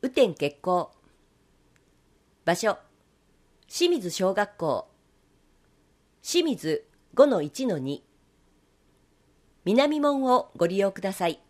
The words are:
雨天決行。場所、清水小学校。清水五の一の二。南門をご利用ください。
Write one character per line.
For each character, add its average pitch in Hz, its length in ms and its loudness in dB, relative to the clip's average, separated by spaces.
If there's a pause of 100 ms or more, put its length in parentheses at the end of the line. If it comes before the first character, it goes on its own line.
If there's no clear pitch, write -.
雨 262 80 -4
天 226 240 2
決 147 280 -4
行。 180 280 -2 (1500)
場 170 100 2
所、 202 240 -2 (880)
清 349 220 0
水 208 200 -2
小 190 220 -2
学 208 240 -2
校。 143 320 -4 (1300)
清 339 220 0
水 160 420 -4 (280)
五 277 120 8
の 214 160 0
一 190 240 -6
の 185 120 -2
二。 139 240 -8 (1600)
南 285 360 2
門 285 240 0
を 254 320 2
ご 170 100 0
利 185 120 -2
用 196 140 2
く 196 80 -14
だ 190 120 -6
さ 175 160 -2
い。 160 220 -6